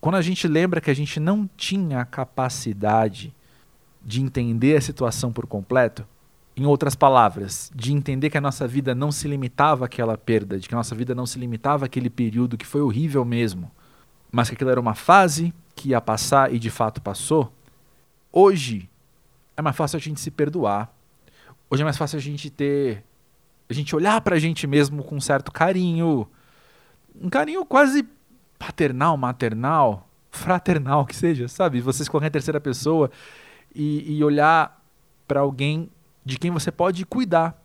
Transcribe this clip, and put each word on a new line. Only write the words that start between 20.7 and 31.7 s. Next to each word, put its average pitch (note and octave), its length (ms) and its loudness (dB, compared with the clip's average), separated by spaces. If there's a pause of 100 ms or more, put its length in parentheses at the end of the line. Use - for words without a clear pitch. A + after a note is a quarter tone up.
Hoje C#3 140 0
é - 20 0
mais D3 140 -2
fácil D3+ 180 -4
a C#3+ 60 -6
gente D3 260 -10
ter, C#3+ 560 -2 (640)
a A#2 60 -6
gente C#3+ 200 -4
olhar G3+ 260 2
pra F#3+ 180 2
gente D#3 280 -2
mesmo C#3+ 360 2
com D3 140 -8
um C#3+ 40 -6
certo C#3 300 -2
carinho, E3 760 0 (960)
um F#3 80 -6
carinho D4+ 380 -2
quase C4+ 400 4 (520)
paternal, D3 580 0
maternal, B2 920 0 (220)
fraternal, D3+ 760 0
que - 100 -14
seja, C#3+ 340 0
sabe? C#3 320 0